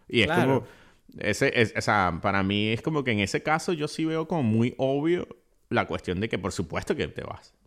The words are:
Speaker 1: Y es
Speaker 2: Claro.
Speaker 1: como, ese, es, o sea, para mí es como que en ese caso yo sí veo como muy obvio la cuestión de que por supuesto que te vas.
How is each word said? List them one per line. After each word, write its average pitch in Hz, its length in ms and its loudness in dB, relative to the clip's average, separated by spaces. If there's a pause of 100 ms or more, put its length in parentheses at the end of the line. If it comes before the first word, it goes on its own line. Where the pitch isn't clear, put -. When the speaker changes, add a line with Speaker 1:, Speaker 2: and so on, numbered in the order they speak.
Speaker 1:
Y 120 140 2
es 196 40 4
Speaker 2:
Claro. 165 160 2
Speaker 1:
como, 131 240 2 (540)
ese, 107 400 0
es, 107 160 2
o 113 40 -2
sea, 92 420 2
para 98 200 2
mí 101 280 2
es 117 120 -2
como 151 220 -2
que 127 80 0
en 104 80 2
ese 101 220 0
caso 156 300 0
yo 147 160 -4
sí - 160 -4
veo 160 240 -2
como 165 140 0
muy 113 360 2
obvio 143 500 0 (400)
la 104 180 2
cuestión 87 340 -4
de 113 80 -2
que 113 100 -2
por 92 140 -4
supuesto - 440 -4
que 85 120 -2
te - 140 -10
vas. - 320 -14 (120)